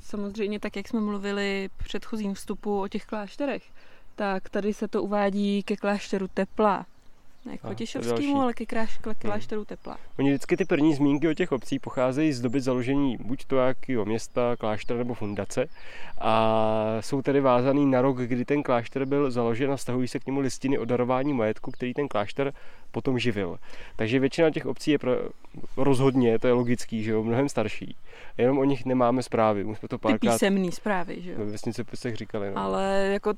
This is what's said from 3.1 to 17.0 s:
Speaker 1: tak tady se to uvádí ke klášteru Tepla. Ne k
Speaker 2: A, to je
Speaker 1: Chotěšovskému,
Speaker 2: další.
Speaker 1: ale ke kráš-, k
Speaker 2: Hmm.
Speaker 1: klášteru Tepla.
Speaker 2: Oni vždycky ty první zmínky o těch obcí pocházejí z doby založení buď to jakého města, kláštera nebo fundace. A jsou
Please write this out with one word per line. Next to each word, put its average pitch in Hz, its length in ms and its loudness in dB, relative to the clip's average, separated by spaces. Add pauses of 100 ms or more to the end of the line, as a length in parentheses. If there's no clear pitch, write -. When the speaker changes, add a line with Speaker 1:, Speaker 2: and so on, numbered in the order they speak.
Speaker 1:
tak 139 340 -2
tady 202 240 0
se - 140 -4
to - 160 -2
uvádí 202 600 0
ke - 120 -2
klášteru 196 520 -2
Tepla. 196 580 0 (600)
Ne 139 120 -8
k - 20 -14
Speaker 2:
A, - 20 -14
to - 60 -12
je - 40 -6
Speaker 1:
Chotěšovskému, 233 460 -4
Speaker 2:
další. 285 160 0
Speaker 1:
ale 262 200 2
ke 226 120 -6
kráš-, 226 320 4
k - 80 2
Speaker 2:
Hmm. 214 160 4
Speaker 1:
klášteru 214 440 0
Tepla. - 320 -10 (220)
Speaker 2:
Oni 135 100 4
vždycky 139 280 2
ty 185 80 0
první 156 300 4
zmínky 143 320 4
o 156 60 2
těch 180 180 -2
obcí 135 280 -2
pocházejí 131 540 0
z 123 80 -4
doby 123 200 2
založení 127 560 2
buď 110 280 -2
to 135 120 0
jakého 127 480 2
města, 120 540 0
kláštera 107 380 0
nebo 123 160 -2
fundace. 104 520 -2 (540)
A 110 800 4
jsou 135 220 -2